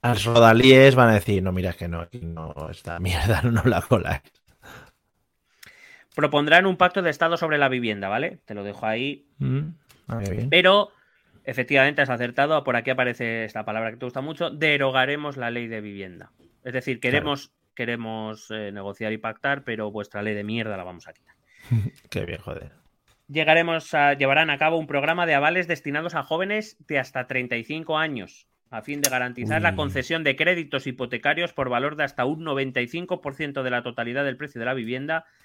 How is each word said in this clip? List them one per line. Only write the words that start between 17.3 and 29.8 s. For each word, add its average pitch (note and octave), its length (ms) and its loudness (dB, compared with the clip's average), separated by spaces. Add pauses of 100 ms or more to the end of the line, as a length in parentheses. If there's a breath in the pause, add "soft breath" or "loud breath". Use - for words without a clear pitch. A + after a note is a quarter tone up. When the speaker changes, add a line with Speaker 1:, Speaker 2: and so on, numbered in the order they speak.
Speaker 1:
Claro. - 120 -20 (140)
Speaker 2:
queremos, A2 760 -8
eh, G#2 200 -8
negociar G2+ 400 -8
y A2 60 -6
pactar, C#3 460 -6
pero A2 260 -6
vuestra G#2 320 -10
ley G#2+ 120 -4
de G#2 100 -6
mierda A2 320 -6
la F2+ 80 -12
vamos F2 240 -16
a - 60 -20
quitar. - 200 -20 (360 loud breath)
Speaker 1:
<laughs> - 400 -4
Qué - 140 -6
bien, - 140 -10
joder. - 320 -14 (580)
Speaker 2:
Llegaremos D#3+ 640 2
a, C#3+ 200 4
llevarán C#3+ 380 4
a C#3+ 80 -2
cabo D#3+ 200 2
un D#3+ 80 -4
programa D3+ 400 0
de D#3 80 4
avales E3 320 2
destinados D#3+ 480 -6
a D3 80 -4
jóvenes G3+ 540 -4 (100)
de C#3+ 140 -2
hasta B2+ 260 -8
treinta B2 300 -4
y A2+ 80 -6
cinco D#3 340 -6
años, C3+ 480 -6 (240)
a A2+ 120 -10
fin C#3+ 180 -10
de C#3 100 0
garantizar B2 520 -2
la E3+ 80 2
Speaker 1:
Uy. - 60 -4
Speaker 2:
concesión D3+ 480 -4